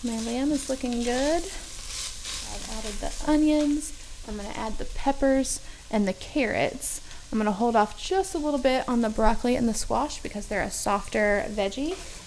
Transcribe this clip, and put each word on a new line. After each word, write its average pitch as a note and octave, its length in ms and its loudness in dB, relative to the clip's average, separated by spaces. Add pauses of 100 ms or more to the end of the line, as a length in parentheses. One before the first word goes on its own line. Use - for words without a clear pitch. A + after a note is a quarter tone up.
my A3+ 160 -4
lamb B3 320 0
is C4+ 160 0
looking B3 340 0
good. C#4 400 2
I've - 1300 -8 (100)
added G#3+ 220 -4
the - 120 -4 (140)
onions. D4+ 680 4 (360)
I'm G#3+ 80 -6
gonna G#3 180 -8
add A3 240 -4
the - 60 -2
peppers C4+ 760 2 (300)
and G#3 160 4
the F#3+ 60 0
carrots. - 880 0 (320)
I'm A3 60 0
gonna G#3+ 140 2
hold A3+ 220 2
off G#3+ 260 4
just F#4+ 340 0
a E4+ 40 -2
little D4 220 0
bit C4 280 4
on A#3+ 120 2
the A3+ 80 2
broccoli A3+ 480 4
and A#3+ 120 2
the A3 60 2
squash A#3+ 480 0
because G#3 240 -8
they're G3+ 160 -2
a G3+ 80 -2
softer G#3 800 2
veggie. A3 480 -2 (300)